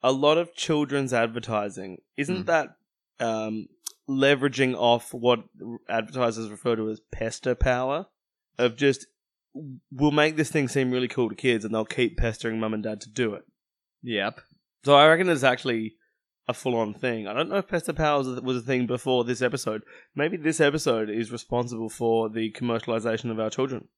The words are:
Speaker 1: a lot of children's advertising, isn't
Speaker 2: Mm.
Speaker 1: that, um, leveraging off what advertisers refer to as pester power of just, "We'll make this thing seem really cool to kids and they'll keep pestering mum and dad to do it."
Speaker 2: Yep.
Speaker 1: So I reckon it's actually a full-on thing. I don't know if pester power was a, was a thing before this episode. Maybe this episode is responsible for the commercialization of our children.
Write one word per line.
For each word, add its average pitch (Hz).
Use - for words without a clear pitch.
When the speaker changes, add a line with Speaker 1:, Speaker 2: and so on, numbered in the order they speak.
Speaker 1:
a 127
lot 143
of 170
children's 143
advertising, 107
isn't 175
Speaker 2:
Mm. -
Speaker 1:
that, 165
um, 110
leveraging 135
off 117
what 120
advertisers 113
refer 113
to 110
as 107
pester 113
power 131
of 120
just, 135
"We'll 143
make 151
this 151
thing 143
seem 127
really 127
cool 120
to 107
kids 113
and 107
they'll 110
keep 127
pestering 113
mum 110
and 107
dad 107
to -
do 110
it." -
Speaker 2:
Yep. 110
Speaker 1:
So 143
I 143
reckon 165
it's 143
actually 120
a 123
full-on 113
thing. 113
I 101
don't 139
know 196
if 190
pester 170
power 147
was 131
a, 123
was 127
a -
thing 127
before 123
this 117
episode. 120
Maybe 156
this 160
episode 143
is 110
responsible 120
for 113
the 110
commercialization 117
of 110
our 110
children. 131